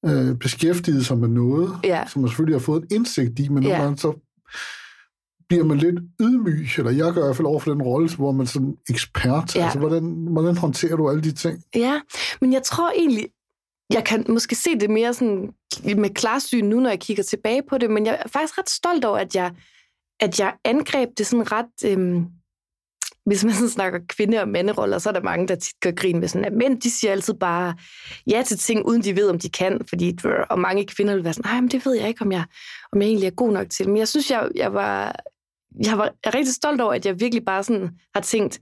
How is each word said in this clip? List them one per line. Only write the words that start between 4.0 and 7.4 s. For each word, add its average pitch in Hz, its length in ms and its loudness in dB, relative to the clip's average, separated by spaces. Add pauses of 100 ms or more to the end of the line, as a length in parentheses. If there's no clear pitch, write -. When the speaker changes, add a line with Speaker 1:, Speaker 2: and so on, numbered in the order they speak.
Speaker 1:
bliver 170 160 4
man 147 140 2
lidt 175 220 2 (200)
ydmyg, 196 580 2
eller 117 120 0
jeg 156 240 2
gør 170 80 2
i - 40 2
hvert 135 100 0
fald 160 100 0